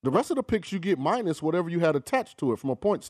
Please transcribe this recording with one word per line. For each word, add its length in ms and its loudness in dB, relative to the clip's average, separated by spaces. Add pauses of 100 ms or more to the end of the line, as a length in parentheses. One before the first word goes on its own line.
The 80 0
rest 200 2
of 60 0
the 60 0
picks 300 -2
you 80 -4
get 180 0
minus 420 0
whatever 280 0
you 100 -2
had 160 4
attached 440 -2
to 140 2
it 60 -2
from 120 -4
a 40 0
point 360 -2